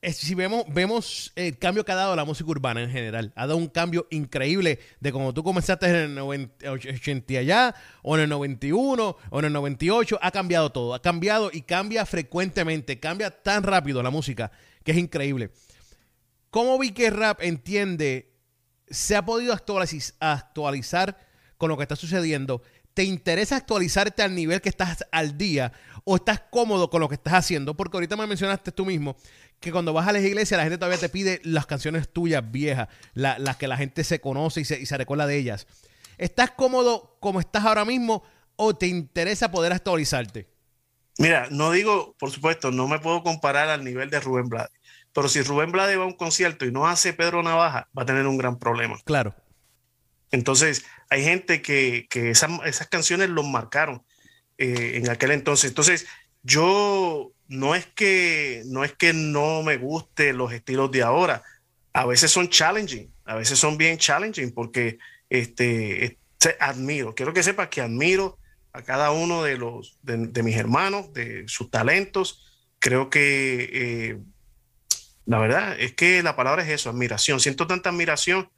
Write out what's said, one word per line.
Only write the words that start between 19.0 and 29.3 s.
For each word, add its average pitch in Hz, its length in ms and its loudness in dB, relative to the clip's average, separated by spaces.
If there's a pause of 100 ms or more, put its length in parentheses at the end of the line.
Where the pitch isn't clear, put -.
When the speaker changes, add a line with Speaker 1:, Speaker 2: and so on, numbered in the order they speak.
Speaker 1:
ha 202 100 0
podido 233 260 0
actualiz-, 185 680 -4
actualizar 151 1120 -4 (300)
con 160 100 0
lo 156 80 0
que 135 60 -4
está 143 120 -4
sucediendo? 151 680 -2 (320)
¿Te 190 100 2
interesa 190 520 0
actualizarte 202 680 0
al 190 120 0
nivel 175 280 0
que 196 80 -2
estás 180 420 -4
al 156 240 0
día 143 360 0 (320)
o 190 120 4
estás 208 240 0 (100)
cómodo 190 380 2
con 165 140 2
lo 151 60 0
que 139 80 -4
estás 151 180 -2
haciendo? 151 420 2
Porque 190 220 -4
ahorita 175 180 -4
me 214 100 -4
mencionaste 196 460 -2
tú 190 140 -2
mismo 147 300 -4 (440)